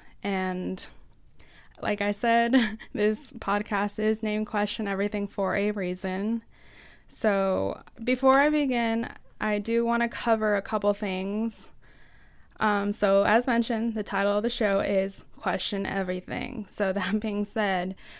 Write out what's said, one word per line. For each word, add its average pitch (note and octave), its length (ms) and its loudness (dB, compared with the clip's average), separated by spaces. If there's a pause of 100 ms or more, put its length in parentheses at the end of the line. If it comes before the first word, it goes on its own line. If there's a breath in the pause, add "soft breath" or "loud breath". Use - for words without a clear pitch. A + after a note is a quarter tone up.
(220 loud breath)
And F#3 640 -2 (960 loud breath)
like G#3 180 -2
I G#3 120 0
said, A#3 760 2
<laughs> - 60 -20
this G#3+ 400 0
podcast G3+ 640 -2
is G#3+ 240 0
named G#3+ 240 -2
Question G#3 420 -2
Everything G3+ 400 -2
for F#3+ 280 -2
a G3+ 140 0
reason. G3 720 -2 (640 loud breath)
So - 760 0 (200)
before C4 360 4
I C#4+ 100 6
begin, A#3+ 640 0 (300)
I G#3 180 0
do A3+ 260 0
wanna A#3 240 2
cover A3 480 2
a G3 60 0
couple G#3 320 0
things. G3+ 760 -4 (880 soft breath)
Um, G#3 320 2
so G3 320 4
as A#3 220 4
mentioned, A#3 480 0
the G#3+ 100 -4
title G3+ 320 0
of G#3 80 0
the A#3+ 60 0
show G3+ 300 2
is G3 440 0 (120)
Question G3 480 -2
Everything. F#3 840 -4
So F#3+ 240 -2
<laughs> - 20 -2
that F#3+ 260 -2
being G#3 240 -2
said, F#3+ 520 -2 (240 loud breath)